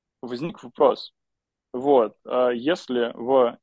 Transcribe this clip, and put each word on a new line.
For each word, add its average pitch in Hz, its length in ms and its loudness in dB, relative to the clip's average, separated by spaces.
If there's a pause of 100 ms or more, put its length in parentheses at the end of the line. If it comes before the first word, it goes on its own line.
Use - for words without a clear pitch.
(220)
возник 123 420 -10
вопрос. - 480 0 (640)
Вот. 127 500 2
А 127 260 0
если 123 640 -4
в 120 480 2